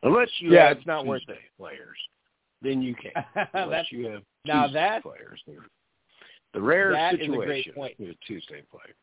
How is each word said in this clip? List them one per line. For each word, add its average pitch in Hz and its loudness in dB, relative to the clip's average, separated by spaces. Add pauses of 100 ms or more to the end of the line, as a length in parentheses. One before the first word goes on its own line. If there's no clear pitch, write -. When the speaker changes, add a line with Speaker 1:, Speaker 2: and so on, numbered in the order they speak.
Speaker 1:
Unless 226 4 (120)
you 170 4
Speaker 2:
Yeah, 165 12
Speaker 1:
have 143 2
Speaker 2:
it's 131 -14
not 156 -4
worth 135 -4
Speaker 1:
Tuesday 107 -16
Speaker 2:
it. - -20
Speaker 1:
players, 71 -18 (640)
then 135 -2
you 127 -4
can. - -16 (220)
Speaker 2:
<laughs> 202 -4
Speaker 1:
Unless 180 -4
Speaker 2:
That's, 160 -4
Speaker 1:
you 120 -8
have 104 -12 (220)
Speaker 2:
now 147 2
Speaker 1:
Tuesday 143 -2
Speaker 2:
that, 208 0
Speaker 1:
players. - -20 (1120)
The 101 -6
rare 180 2
Speaker 2:
that 170 0
is 175 -2
a 156 -6
Speaker 1:
situation 131 -4
Speaker 2:
great 139 -6
point. 135 -12
Speaker 1:
is 98 -14
a - -20
Tuesday 80 -14
player. - -20